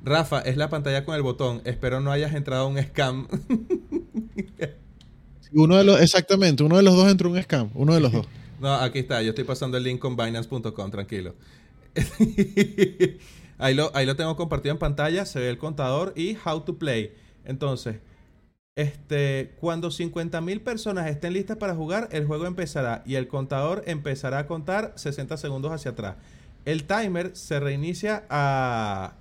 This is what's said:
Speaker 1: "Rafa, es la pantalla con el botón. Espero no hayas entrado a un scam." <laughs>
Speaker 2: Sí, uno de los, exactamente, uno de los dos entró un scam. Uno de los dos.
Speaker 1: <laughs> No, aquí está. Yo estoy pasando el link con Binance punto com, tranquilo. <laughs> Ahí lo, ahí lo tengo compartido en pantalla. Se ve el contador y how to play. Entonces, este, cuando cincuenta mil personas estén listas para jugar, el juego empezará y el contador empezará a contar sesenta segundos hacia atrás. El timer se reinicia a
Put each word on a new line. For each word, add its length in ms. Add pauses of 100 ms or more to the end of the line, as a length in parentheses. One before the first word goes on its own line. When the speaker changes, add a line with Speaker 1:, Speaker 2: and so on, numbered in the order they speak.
Speaker 1:
"Rafa, 360
es 160
la 140
pantalla 340
con 100
el 80
botón. 420
Espero 360
no 120
hayas 220
entrado 300
a 40
un 140
scam." 500
<laughs> 60 (2000)
Speaker 2:
Sí, 80 (100)
uno 180
de 80
los, 160
exactamente, 640
uno 140
de 80
los 100
dos 160
entró 180
un 140
scam. 320
Uno 200
de 60
los 120
dos. 200
Speaker 1:
<laughs> 40 (260)
No, 120
aquí 260
está. 220
Yo 80
estoy 120
pasando 340
el 60
link 160
con 180
Binance 320
punto 240
com, 160
tranquilo. 460 (600)
<laughs> 1600
Ahí 160
lo, 220
ahí 100
lo 80
tengo 220
compartido 360
en 60
pantalla. 480
Se 140
ve 100
el 80
contador 580
y 280
how 160
to 180
play. 340 (320)
Entonces, 520 (800)
este, 840
cuando 300
cincuenta 500
mil 200
personas 500
estén 220
listas 240
para 180
jugar, 380
el 120
juego 220
empezará 580
y 120
el 100
contador 640
empezará 500
a 80
contar 480
sesenta 420
segundos 360
hacia 180
atrás. 260 (480)
El 200
timer 500
se 240
reinicia 720
a 920